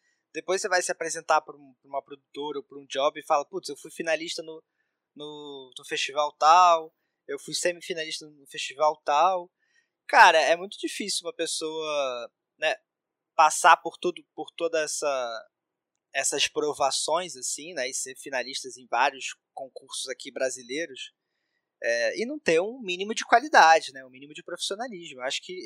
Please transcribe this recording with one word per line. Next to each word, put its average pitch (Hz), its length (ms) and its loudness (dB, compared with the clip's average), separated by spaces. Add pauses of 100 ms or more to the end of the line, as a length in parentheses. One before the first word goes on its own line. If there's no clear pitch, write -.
(340)
depois 175 280 -2
você 214 80 -6
vai 180 120 2
se 185 100 -4
apresentar 160 500 0
pra 147 140 -18
um, 139 260 -20
pra 139 80 -20
uma 139 120 -4
produtora 143 580 -10
ou 127 40 -12
pra 139 160 -20
um 139 80 -20
job 147 320 -2
e - 60 -16
fala, 147 200 2
"Putz, 185 240 -10
eu 143 80 -10
fui - 140 -20
finalista 160 500 -4
no, 160 220 -16 (520)
no, 143 640 -14
no 143 80 -20
festival 147 480 -2
tal, 165 600 6 (340)
eu 139 120 -8
fui 156 140 -14
semifinalista 165 720 -6
no 147 220 -20
festival 151 560 -2
tal." 175 480 2 (560)
Cara, 190 320 10
é 151 160 4
muito 190 220 -12
difícil 202 500 -6
uma 160 60 -8
pessoa, 151 1000 -4 (260)
né, 151 180 -2 (600)
passar 165 420 8
por - 200 -12
tudo, - 260 -6 (100)
por 151 220 -12
toda 160 260 -2
essa, 131 680 -4 (640)
essas 139 340 0
provações, 151 880 -2
assim, 147 380 -10
né, 131 160 -6
e 131 40 -10
ser 131 220 -8
finalistas 131 640 -8
em 127 100 -20
vários 131 480 -2 (180)
concursos - 540 -12
aqui 131 240 -12
brasileiros, 131 800 -8 (720)
É, 117 380 -2
e 226 40 -2
não 294 140 -8
ter 165 200 2
um 233 220 -6
mínimo 196 320 -8
de - 100 -6
qualidade, 233 720 6
né? 131 100 -18
Um 131 60 -20
mínimo 139 240 -20
de 170 100 -16
profissionalismo. 175 760 -10
Eu 123 40 -10
acho 139 200 -4
que 180 100 -12 (120)